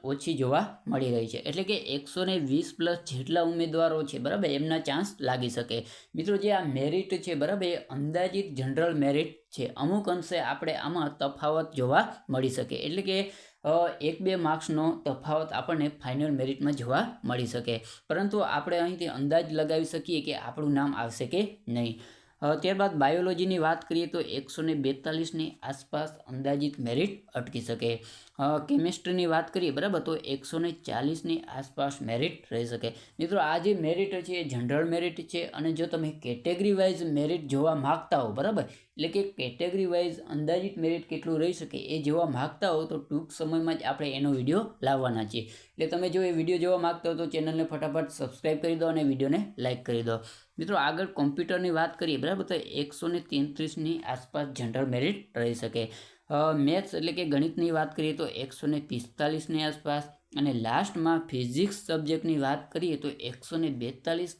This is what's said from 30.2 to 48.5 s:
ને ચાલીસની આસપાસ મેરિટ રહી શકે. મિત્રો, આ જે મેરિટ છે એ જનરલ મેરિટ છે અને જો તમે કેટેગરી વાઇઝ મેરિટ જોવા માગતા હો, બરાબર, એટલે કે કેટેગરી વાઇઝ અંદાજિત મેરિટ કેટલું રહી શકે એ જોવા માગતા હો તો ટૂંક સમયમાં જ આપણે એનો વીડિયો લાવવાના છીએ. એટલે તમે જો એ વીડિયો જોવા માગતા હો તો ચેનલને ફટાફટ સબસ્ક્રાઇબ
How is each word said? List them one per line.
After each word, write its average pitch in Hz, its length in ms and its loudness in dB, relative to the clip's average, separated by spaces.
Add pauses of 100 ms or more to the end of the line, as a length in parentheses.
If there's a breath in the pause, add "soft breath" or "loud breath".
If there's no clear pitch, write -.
ને 170 140 0
ચાલીસની 160 680 -2
આસપાસ 139 640 -4
મેરિટ 131 500 -2
રહી 117 140 -2
શકે. 117 220 -4 (300 loud breath)
મિત્રો, 170 200 0
આ 160 200 2
જે 190 160 4
મેરિટ 180 500 0
છે 175 80 -6
એ 175 120 -2
જનરલ 135 440 0
મેરિટ 165 400 -2
છે 170 160 -4
અને 160 280 -2
જો 160 140 0
તમે 160 240 -2
કેટેગરી 165 600 0
વાઇઝ 185 300 4
મેરિટ 151 440 2
જોવા 139 280 4
માગતા 151 440 2
હો, 117 140 0
બરાબર, 165 300 0
એટલે - 460 -6
કે 196 140 2
કેટેગરી 180 640 -2
વાઇઝ 175 340 2
અંદાજિત 170 580 -2
મેરિટ 165 300 0
કેટલું 165 320 0
રહી 170 120 4
શકે 160 260 -10
એ 151 240 -4
જોવા 151 220 4
માગતા 151 460 0
હો 160 140 2
તો 160 140 -4
ટૂંક 147 320 -4
સમયમાં 165 480 0
જ - 40 -12
આપણે 143 280 -2
એનો 139 220 2
વીડિયો 147 500 2
લાવવાના 131 420 2
છીએ. 107 180 -4
એટલે - 440 -6
તમે 175 220 0
જો 180 140 2
એ 180 100 2
વીડિયો 170 260 2
જોવા 180 200 4
માગતા 170 320 0
હો 160 60 0
તો 165 100 -2
ચેનલને 160 380 0
ફટાફટ 151 460 -2
સબસ્ક્રાઇબ - 520 -2